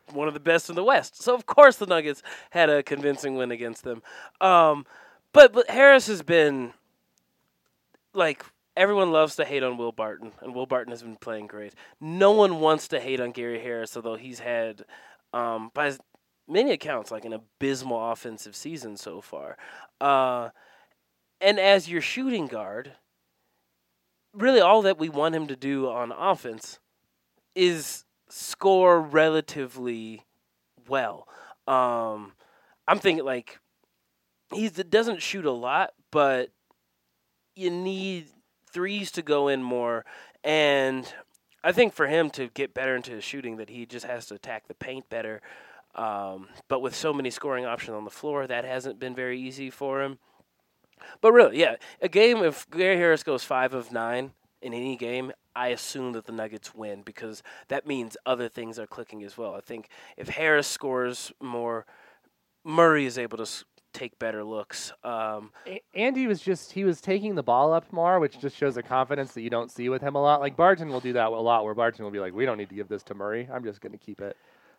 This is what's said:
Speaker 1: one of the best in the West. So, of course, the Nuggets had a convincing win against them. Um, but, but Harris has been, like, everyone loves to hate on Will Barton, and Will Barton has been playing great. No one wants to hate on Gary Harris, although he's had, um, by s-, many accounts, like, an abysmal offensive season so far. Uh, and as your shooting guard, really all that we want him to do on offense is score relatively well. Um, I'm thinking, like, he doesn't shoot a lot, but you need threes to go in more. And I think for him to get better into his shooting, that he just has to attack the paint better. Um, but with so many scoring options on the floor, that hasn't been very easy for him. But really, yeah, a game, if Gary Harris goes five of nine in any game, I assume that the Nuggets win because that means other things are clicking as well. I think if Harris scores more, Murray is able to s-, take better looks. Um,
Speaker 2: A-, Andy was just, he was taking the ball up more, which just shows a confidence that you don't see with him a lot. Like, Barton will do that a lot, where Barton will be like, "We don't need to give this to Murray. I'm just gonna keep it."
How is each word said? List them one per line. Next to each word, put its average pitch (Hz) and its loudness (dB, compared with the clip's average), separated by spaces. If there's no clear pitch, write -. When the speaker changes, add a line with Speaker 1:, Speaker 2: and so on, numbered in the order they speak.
Speaker 1:
one 147 -4
of 147 -2
the 147 -12
best 165 2
in 170 -10
the 180 -2
West. 233 2
So, 247 2
of 240 -2
course, 285 10
the 208 -6
Nuggets 156 0
had 165 4
a 147 2
convincing 143 -4
win 123 -2
against 117 -10
them. 117 -10
Um, 165 6
but, 269 12
but 240 4
Harris 269 8
has 190 -6
been, 143 2
like, 165 -2
everyone 190 2
loves 156 4
to 160 -2
hate 139 -4
on 127 -2
Will 117 -6
Barton, 110 -8
and 123 -12
Will 127 -6
Barton 123 -4
has 117 -14
been 113 -16
playing 107 -10
great. 104 -16
No 180 4
one 196 4
wants 156 4
to 147 -2
hate 131 -4
on 120 -4
Gary 120 -8
Harris, 117 -8
although 113 -8
he's 120 -16
had, 113 -6
um, 117 -4
by 147 -2
s-, 135 -6
many 226 2
accounts, 143 -6
like, 110 -10
an 113 -10
abysmal 120 -4
offensive 110 -12
season 135 -12
so 98 -14
far. - -14
Uh, 131 0
and 202 4
as 190 4
your 170 -2
shooting 247 -4
guard, 113 -10
really 233 6
all 202 8
that 190 2
we 160 -4
want 156 0
him 156 -4
to 135 -8
do 135 -2
on 120 -6
offense 131 -4
is 175 0
score 185 4
relatively 131 -2
well. 123 -4
Um, 117 -2
I'm 165 2
thinking, 160 0
like, 127 -8
he 214 -4
doesn't 190 0
shoot 190 -6
a 143 0
lot, 127 -2
but 135 2
you 185 -2
need 185 -6
threes 196 -6
to 170 -8
go 143 2
in 135 0
more. 120 -4
And 139 2
I 170 2
think 208 4
for 151 -2
him 156 2
to 131 -8
get 135 -8
better 131 -2
into 123 -8
his 110 -14
shooting, 123 -12
that 110 -14
he 120 -16
just 120 -14
has 120 -12
to 104 -16
attack 113 -14
the - -18
paint 131 -14
better. 110 -10
Um, 101 -8
but 135 -4
with 127 -6
so 160 -4
many 135 -6
scoring 127 -6
options 117 -8
on 107 -10
the 104 -16
floor, 147 -6
that 123 -6
hasn't 127 -10
been 127 -10
very 127 -8
easy 131 -12
for 135 -6
him. 135 -10
But 220 8
really, 185 10
yeah, 135 2
a 175 -2
game, 220 4
if 156 -2
Gary 185 0
Harris 165 2
goes 135 -4
five 131 -2
of 123 -8
nine 123 -6
in 127 -12
any 127 -8
game, 123 -8
I 123 -4
assume 123 -8
that 113 -12
the 117 -14
Nuggets 110 -12
win 104 -12
because 110 -16
that 139 -6
means 123 -8
other 120 -4
things 113 -14
are 110 -12
clicking 110 -16
as 101 -18
well. 104 -10
I 101 -14
think 117 -16
if 131 -14
Harris 151 0
scores 123 -6
more, 117 -8
Murray 160 4
is 123 -6
able 117 -8
to 113 -8
s-, - -12
take - -14
better 110 -6
looks. 107 -12
Um, 110 -6
Speaker 2:
A-, 190 -14
Andy 254 -2
was 202 -2
just, - -6
he 196 -4
was 180 0
taking 196 -4
the 143 -4
ball 135 4
up 165 -2
more, 175 2
which 151 -2
just 143 -8
shows 135 -2
a 117 -6
confidence 131 -2
that 120 -12
you 117 -8
don't 117 -4
see 123 -6
with 127 -2
him 139 -4
a 143 0
lot. 147 4
Like, 143 -4
Barton 170 4
will 131 -4
do 123 -4
that 117 2
a - -2
lot, 113 0
where 107 -6
Barton 113 -2
will 101 -10
be 101 -6
like, 92 -6
"We 113 -2
don't 117 -2
need 101 -10
to 98 -18
give 101 -10
this 101 -8
to - -14
Murray. 107 -8
I'm 127 -10
just 104 -12
gonna 104 -16
keep 104 -18
it." 101 -12